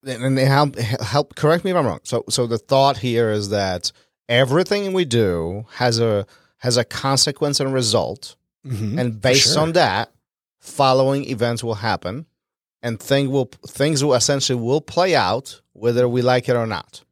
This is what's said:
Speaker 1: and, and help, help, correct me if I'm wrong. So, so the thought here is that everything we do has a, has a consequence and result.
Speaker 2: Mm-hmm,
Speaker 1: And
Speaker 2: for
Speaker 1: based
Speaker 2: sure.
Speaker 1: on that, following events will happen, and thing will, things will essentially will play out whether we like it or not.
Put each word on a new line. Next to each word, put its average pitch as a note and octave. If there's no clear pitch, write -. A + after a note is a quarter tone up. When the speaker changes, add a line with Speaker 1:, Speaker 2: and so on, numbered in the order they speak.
Speaker 1:
and, B2
and C3
help, C#3
help, A#2
correct E3
me F#3+
if F3+
I'm D3+
wrong. D#2+
So, A#2+
so B2
the A2+
thought C#3
here A#2
is G#2
that G2
everything F3+
we F#3
do G2+
has A#2+
a, G#2+
has B2
a A#2+
consequence C#3
and C3+
result. G#2+
Speaker 2:
Mm-hmm, A2
Speaker 1:
And B2
Speaker 2:
for G#2+
Speaker 1:
based C3
Speaker 2:
sure. D3+
Speaker 1:
on D#3+
that, A#2
following C3+
events A#2
will A2+
happen, G#2
and A#2
thing C#3
will, C3
things C#3+
will C#3+
essentially C3+
will B2+
play F3
out A2+
whether A#2+
we B2
like B2+
it B2
or A#2
not. -